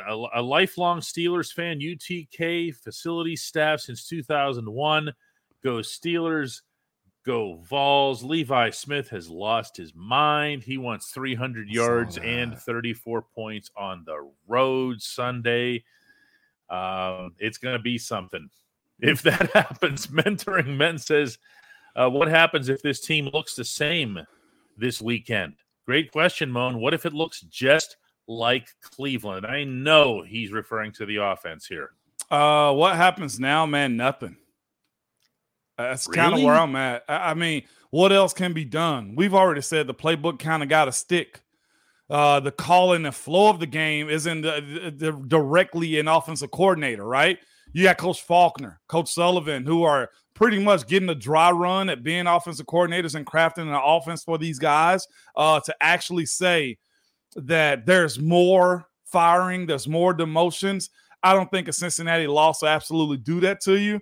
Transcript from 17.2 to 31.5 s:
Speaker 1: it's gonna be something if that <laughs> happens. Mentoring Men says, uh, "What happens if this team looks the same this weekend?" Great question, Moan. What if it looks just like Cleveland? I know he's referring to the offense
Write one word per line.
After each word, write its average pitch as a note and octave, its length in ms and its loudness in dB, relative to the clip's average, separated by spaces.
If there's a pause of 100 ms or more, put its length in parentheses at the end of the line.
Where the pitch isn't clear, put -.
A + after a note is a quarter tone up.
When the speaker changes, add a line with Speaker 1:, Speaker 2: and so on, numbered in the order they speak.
Speaker 1:
it's G#2+ 200 -8
gonna B2 200 -6
be A#2+ 200 -6
something F2+ 500 -12 (520)
if D3 220 2
that D#3+ 280 2
<laughs> - 40 2
happens. C#3+ 540 0
Mentoring D#3+ 680 -2
Men D#3+ 220 0
says, D3 400 -2 (560)
uh, B2+ 160 2
"What C#3+ 180 0
happens D#3+ 400 2
if C3+ 140 -4
this C#3 180 -4
team D3+ 320 -4
looks D#3 220 -6
the B2 100 -8
same D3 540 -4 (580)
this A#2 240 -4
weekend?" A2 540 -4 (320)
Great D3 240 -2
question, D#3 400 -2
Moan. B2 300 -4
What C#3 120 0
if E3 140 -4
it D#3 60 -6
looks D#3 300 -8
just - 540 0 (300)
like A#2 420 -2 (120)
Cleveland? G#2 680 -8
I C#3+ 180 -6
know C3+ 580 4
he's G2+ 300 -10
referring G#2+ 400 -8
to G#2+ 140 -14
the G#2 100 -6
offense F#2 500 -6